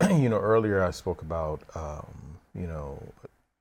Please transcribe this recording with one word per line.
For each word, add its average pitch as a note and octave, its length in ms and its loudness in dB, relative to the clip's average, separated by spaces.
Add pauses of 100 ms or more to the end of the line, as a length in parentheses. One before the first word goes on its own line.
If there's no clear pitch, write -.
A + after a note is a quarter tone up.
<clears throat> F#3 80 6
you D3 200 4
know, G#2+ 100 2
earlier G#2 440 4
I F2+ 80 2
spoke - 300 -4
about, D#2 400 -4 (140)
um, D2+ 300 -8 (500)
you F2+ 120 -6
know, D2 340 -8 (600)